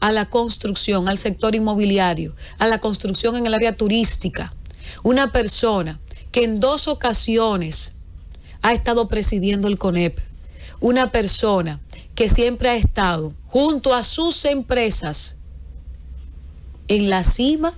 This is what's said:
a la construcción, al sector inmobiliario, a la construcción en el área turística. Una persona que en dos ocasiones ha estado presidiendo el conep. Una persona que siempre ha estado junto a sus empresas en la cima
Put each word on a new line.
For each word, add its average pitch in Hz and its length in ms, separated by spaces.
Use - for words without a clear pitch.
a 208 100
la 214 200
construcción, 208 800
al 196 100
sector 214 360
inmobiliario, 196 800
a 220 100
la 226 120
construcción 220 580
en 240 80
el 226 80
área 220 240
turística. 208 800
Una 254 300
persona 208 680
que 240 120
en 220 160
dos 285 280
ocasiones 226 1080
ha 226 100
estado 233 360
presidiendo 202 600
el 202 80
conep. 175 420
Una 247 300
persona 196 680
que 220 140
siempre 240 400
ha 240 60
estado 180 580
junto 277 480
a 240 80
sus 320 420
empresas 247 920
en 202 200
la 185 160
cima 311 540